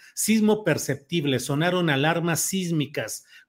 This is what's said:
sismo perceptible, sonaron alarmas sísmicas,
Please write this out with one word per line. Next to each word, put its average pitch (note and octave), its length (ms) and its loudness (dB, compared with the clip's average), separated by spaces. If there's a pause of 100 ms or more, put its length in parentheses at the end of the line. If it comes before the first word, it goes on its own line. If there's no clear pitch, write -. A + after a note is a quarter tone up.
(140)
sismo G#3+ 500 2
perceptible, C#3+ 720 0
sonaron E3+ 520 0
alarmas D#3+ 500 0
sísmicas, D3+ 840 -4 (240)